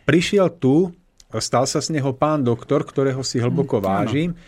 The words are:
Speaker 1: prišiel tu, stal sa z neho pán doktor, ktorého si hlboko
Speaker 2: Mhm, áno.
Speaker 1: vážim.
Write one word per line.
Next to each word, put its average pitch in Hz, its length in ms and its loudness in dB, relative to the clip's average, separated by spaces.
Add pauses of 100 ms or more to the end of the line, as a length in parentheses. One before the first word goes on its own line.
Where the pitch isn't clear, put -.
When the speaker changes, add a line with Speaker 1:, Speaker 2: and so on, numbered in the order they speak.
Speaker 1:
prišiel 175 520 2
tu, 160 420 2 (340)
stal 123 380 -2
sa 156 100 -4
z 143 140 -4
neho 139 240 -2
pán 151 260 0
doktor, 120 400 0
ktorého 135 400 -2
si 131 160 -6
hlboko 131 400 0
Speaker 2:
Mhm, 98 60 0
áno. - 20 -4
Speaker 1:
vážim. 110 440 0 (180)